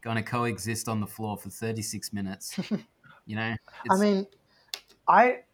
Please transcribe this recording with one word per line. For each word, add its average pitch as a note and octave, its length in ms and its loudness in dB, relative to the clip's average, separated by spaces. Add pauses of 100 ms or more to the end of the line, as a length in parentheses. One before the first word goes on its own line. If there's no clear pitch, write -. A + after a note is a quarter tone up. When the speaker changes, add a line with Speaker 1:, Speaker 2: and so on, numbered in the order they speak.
Speaker 1:
gonna A2+ 220 0
coexist A2+ 640 -2
on A2 120 0
the G#2 60 -2
floor G#2+ 300 -6
for G2 140 -12
thirty-six A2 640 -6
minutes? G2 520 -8
Speaker 2:
<laughs> - 60 -10 (560)
Speaker 1:
You G#2+ 100 -6
know, A2 60 -2
Speaker 2:
I A2+ 140 -2 (280)
Speaker 1:
it's F#3+ 160 4
Speaker 2:
mean, G3+ 260 2 (800)
I, B3 340 6 (140)